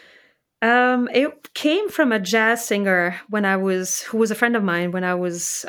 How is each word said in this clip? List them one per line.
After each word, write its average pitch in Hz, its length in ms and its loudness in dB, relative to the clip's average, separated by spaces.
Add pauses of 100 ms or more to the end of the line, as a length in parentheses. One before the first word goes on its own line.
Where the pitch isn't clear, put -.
(600)
Um, 247 520 2
it - 400 -2
came 359 360 0
from 277 220 2
a 220 80 2
jazz 220 460 0
singer 185 540 0 (100)
when 208 160 0
I 190 120 2
was, 190 460 -2
who - 140 -6
was 220 140 2
a 214 40 -4
friend 240 200 0
of 214 80 0
mine 175 280 0
when 185 120 -4
I 180 120 0
was, 175 540 -6